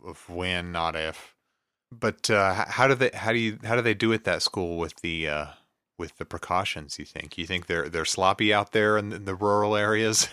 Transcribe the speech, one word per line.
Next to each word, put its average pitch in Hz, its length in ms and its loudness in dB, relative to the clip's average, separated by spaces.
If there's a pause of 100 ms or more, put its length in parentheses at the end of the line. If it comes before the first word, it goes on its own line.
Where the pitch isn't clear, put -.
of - 240 -16
when, 87 440 -4
not 82 240 -2
if. 80 360 -8 (600)
But, 113 360 -4
uh, 98 300 4
h-, 87 140 -2
how 131 160 4
do 135 60 6
they, 127 180 2
how 107 180 -2
do 120 80 2
you, 110 240 -2
how 110 140 0
do 123 40 2
they 113 120 2
do 110 180 2
at 110 140 0
that 85 160 0
school 85 360 -2
with 82 200 -4
the, 82 320 -4
uh, 76 160 -2 (520)
with 82 200 -8
the - 80 -10
precautions? 85 760 -6
You 73 60 -10
think, - 320 -12
you 85 100 -6
think 87 200 -4
they're, 85 200 -2
they're 82 160 -2
sloppy 98 500 2
out 104 200 2
there 107 240 4
in, 104 160 -2
in 98 100 -10
the 95 120 -4
rural 104 420 2
areas? 107 560 2